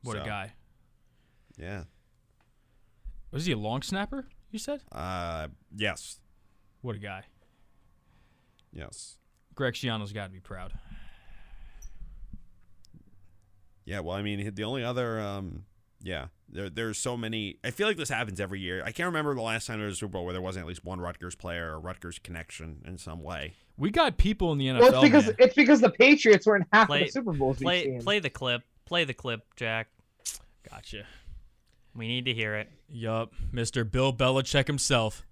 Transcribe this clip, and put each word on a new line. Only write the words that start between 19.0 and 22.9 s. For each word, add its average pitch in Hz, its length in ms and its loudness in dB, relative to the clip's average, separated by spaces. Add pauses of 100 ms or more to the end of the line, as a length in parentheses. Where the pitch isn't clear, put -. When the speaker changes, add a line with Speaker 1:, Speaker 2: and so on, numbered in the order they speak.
Speaker 2:
remember 156 260 -2
the 123 80 -4
last 113 260 -4
time 110 120 -6
there 107 80 -4
was 98 80 -6
a - 40 -8
Super 101 140 -6
Bowl 92 120 -4
where 90 80 -4
there 90 80 -4
wasn't 92 220 -6
at 78 40 -10
least 90 180 -10
one 90 140 -6
Rutgers 87 360 -8
player 85 380 -8
or 78 60 -8
Rutgers 87 400 -12
connection 82 680 -14
in 90 120 -12